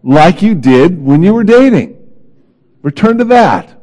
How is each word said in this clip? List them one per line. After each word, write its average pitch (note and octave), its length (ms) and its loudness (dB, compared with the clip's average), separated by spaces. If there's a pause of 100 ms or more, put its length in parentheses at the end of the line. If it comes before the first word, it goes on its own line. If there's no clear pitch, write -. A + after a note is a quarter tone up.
like D3+ 380 2
you G#3+ 140 -2
did C3+ 440 0
when C#3+ 240 0
you G3+ 120 2
were A#3 100 -2
dating. A#3 540 0 (800)
Return G#3+ 380 -4
to B3 60 -2
that. A3+ 580 -2